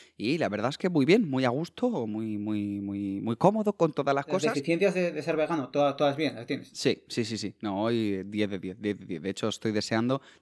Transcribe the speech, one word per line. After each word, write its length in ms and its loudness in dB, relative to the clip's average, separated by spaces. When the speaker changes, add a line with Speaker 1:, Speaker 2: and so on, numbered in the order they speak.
Speaker 1:
y 200 0
la 120 0
verdad 200 0
es 80 -4
que 120 0
muy 160 4
bien, 220 6
muy 180 0
a 40 4
gusto, 560 -2
muy, 320 -4
muy, 440 -2
muy, 400 -4
muy 160 -2
cómodo 360 4
con 200 2
todas 200 0
las 140 0
Speaker 2:
Las 80 -2
Speaker 1:
cosas. 180 2
Speaker 2:
deficiencias 400 2
de, 200 0
de 100 -6
ser 120 -2
vegano, 340 0
todas, 280 2
todas 180 2
bien, 200 -2
las 100 -12
tienes. 280 -6
Speaker 1:
Sí, 340 0
sí, 180 -2
sí, 140 -4
sí. 220 -8
No, 200 -2
hoy, 320 2
eh, 100 -4
diez 280 -2
de 80 -6
diez, 200 -8
diez 200 -2
de 60 -18
diez. 180 -6
De 80 -2
hecho, 160 -4
estoy 240 -2
deseando 500 0